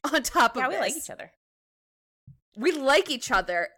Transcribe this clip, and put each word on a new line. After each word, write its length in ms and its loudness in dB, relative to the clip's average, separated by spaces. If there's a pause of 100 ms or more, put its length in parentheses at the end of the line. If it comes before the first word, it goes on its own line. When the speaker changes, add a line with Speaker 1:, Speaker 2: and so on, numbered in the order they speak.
(120)
Speaker 1:
on 100 2
top 340 2
of 60 -2
Speaker 2:
Yeah, 60 0
we 100 -2
like 160 -2
Speaker 1:
this. 100 -8
Speaker 2:
each 60 -12
other. 200 -16 (1300)
Speaker 1:
We 160 0
like 380 2
each 220 -6
other 440 0